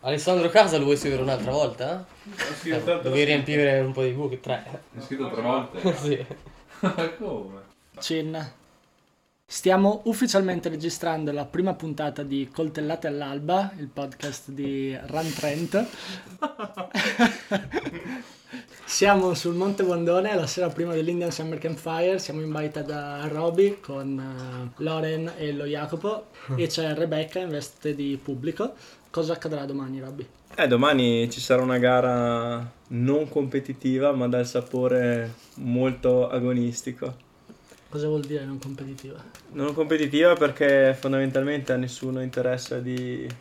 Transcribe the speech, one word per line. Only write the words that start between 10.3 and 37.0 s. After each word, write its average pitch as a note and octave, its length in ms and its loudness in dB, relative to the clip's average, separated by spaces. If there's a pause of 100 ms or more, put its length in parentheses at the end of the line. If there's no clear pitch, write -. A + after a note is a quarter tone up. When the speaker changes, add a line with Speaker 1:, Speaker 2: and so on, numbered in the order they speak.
Speaker 3:
registrando D#3+ 640 -2
la D3 140 -4
prima F3+ 280 0
puntata D3 480 -4
di C#3 300 -4
Coltellate D#3 560 -4
all'Alba, D3 720 -2
il C#3+ 100 -8
podcast C#3 600 -10
di C3+ 460 -4 (100)
Run D#3 280 -4
Trento. D#3+ 500 0 (540)
<laughs> G#3 1900 -2 (560)
Siamo F#3+ 500 4
sul E3+ 200 -2
Monte G3 300 0
Bondone F3+ 500 2
la D#3+ 120 2
sera F3 240 -2
prima E3+ 240 -4
dell'Indian E3+ 360 0
Summer D#3+ 280 -6
Campfire, E3 600 0
siamo D#3 220 -6
in D#3 100 -6
baita D3+ 300 -4
da C#3+ 480 -6
Roby E3+ 520 2
con, C3+ 380 -6
eh, B2+ 640 -8
Loren D#3+ 540 -2
e D3+ 160 -6
lo C#3+ 140 -6
Jacopo D#3+ 600 -4 (280)
e E3 120 0
c'è D#3+ 260 -2
Rebecca D#3 440 -2
in F3+ 120 -6
veste D3 440 -6
di C#3 280 -2
pubblico. D3+ 520 -4 (360)
Cosa E3 240 0
accadrà D#3 320 -6
domani, C3+ 340 -6
Roby? C3+ 260 -12 (280)
Speaker 4:
Eh, D#3 120 2
domani B2 640 6
ci B2+ 100 -10
sarà B2+ 220 6
una B2+ 160 2
gara A#2+ 880 4 (220)
non C3+ 400 2
competitiva, C3+ 840 0
ma B2+ 140 2
dal B2 200 2
sapore B2 880 0 (220)
molto B2+ 720 2
agonistico. B2 1000 -2 (640)